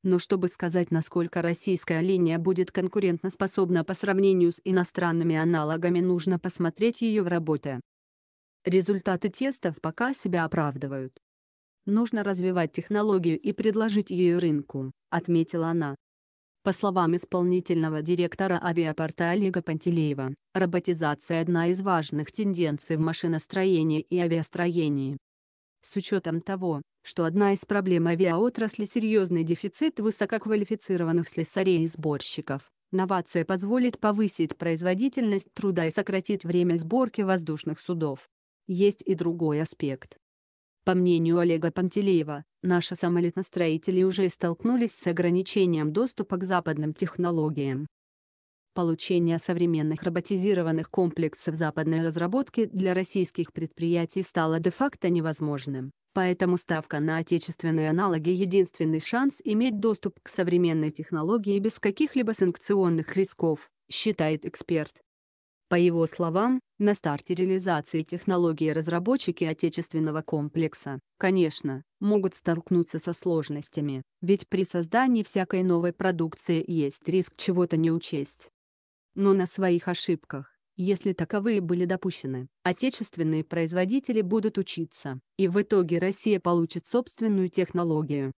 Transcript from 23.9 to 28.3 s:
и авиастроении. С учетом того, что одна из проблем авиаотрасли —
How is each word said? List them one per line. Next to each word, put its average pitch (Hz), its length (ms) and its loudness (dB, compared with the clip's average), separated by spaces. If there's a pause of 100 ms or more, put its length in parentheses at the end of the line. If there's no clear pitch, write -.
и - 180 -2
авиастроении. 165 1000 0 (680)
С - 140 -10
учетом 175 460 -2
того, 185 400 -4 (200)
что - 220 -4
одна 196 300 4
из - 100 -6
проблем 185 420 2
авиаотрасли — 190 800 0